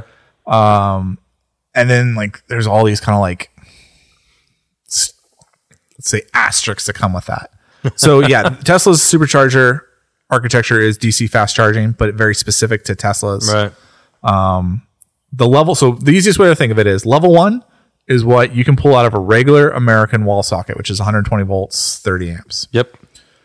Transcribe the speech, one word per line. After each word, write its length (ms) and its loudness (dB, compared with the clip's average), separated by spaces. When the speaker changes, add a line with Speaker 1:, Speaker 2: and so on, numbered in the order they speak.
Speaker 1:
Um, 720 0
and 140 2
then, 240 0
like, 360 -8
there's 180 -4
all 160 2
these 160 0
kinda, 200 -2
like, 300 -4
s-, 260 -6
let's 120 -14
say 120 -2
asterisks 520 -4
that 80 -6
come 200 -4
with 120 -8
that. 240 -10
So, 240 4
Speaker 2:
<laughs> 80 2
Speaker 1:
yeah, 220 2
Tesla's 520 2
supercharger 800 2
architecture 500 0
is 180 0
D 140 -2
C 160 -2
fast 280 -2
charging, 380 0
but 220 -2
very 200 0
specific 500 -4
to 100 -6
Tesla's. 560 -4
Speaker 2:
Right. 200 -2
Speaker 1:
Um, 600 -2
the 160 0
level, 260 4
so 200 2
the 180 0
easiest 260 2
way 120 4
to 60 4
think 160 0
of 60 -4
it 80 4
is 220 0
level 260 4
one 300 2
is 160 0
what 300 2
you 100 0
can 120 2
pull 200 4
out 120 4
of 80 -2
a 40 -2
regular 520 4
American 540 0
wall 180 0
socket, 340 -8
which 140 -8
is 80 -6
a 60 -4
hundred 200 -2
twenty 180 -2
volts, 560 -6
thirty 300 -6
amps. 420 -14
Speaker 2:
Yep. 260 -4